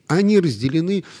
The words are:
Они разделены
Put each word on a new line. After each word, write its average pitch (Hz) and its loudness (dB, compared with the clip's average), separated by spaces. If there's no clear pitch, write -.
Они 202 2
разделены 160 -2